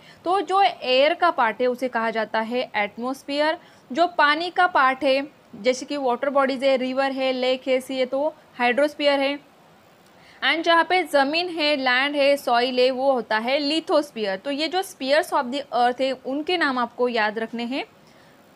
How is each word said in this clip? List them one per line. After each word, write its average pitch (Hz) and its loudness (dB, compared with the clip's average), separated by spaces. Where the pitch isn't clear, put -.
तो 370 2
जो 381 0
एयर 277 2
का 339 2
पार्ट 226 0
है 254 2
उसे 247 -2
कहा 226 -2
जाता 220 -2
है 240 -4
एटमॉस्फेयर। 269 -4
जो 320 2
पानी 302 2
का 359 2
पार्ट 262 2
है, 269 2
जैसे 254 -2
कि 285 -6
वाटर 269 -2
बॉडीज 269 0
है, 269 4
रिवर 262 -2
है, 262 -2
लेक 254 -2
है, 262 2
सी 262 -8
है, 254 0
तो 277 -2
hydrosphere 285 2
है। 277 -2
And 302 0
जहाँ 330 4
पे 359 2
ज़मीन 302 0
है, 302 0
लैंड 262 0
है, 285 4
सॉइल 254 0
है, 254 4
वो 262 0
होता 220 0
है 247 0
lithosphere। 294 -2
तो 277 -8
ये 294 -2
जो 359 -2
spheres 294 0
of 269 -2
the 277 -6
earth 247 0
है 269 0
उनके 294 -4
नाम 285 0
आपको 247 -2
याद 214 -2
रखने 226 -6
हैं। 269 -6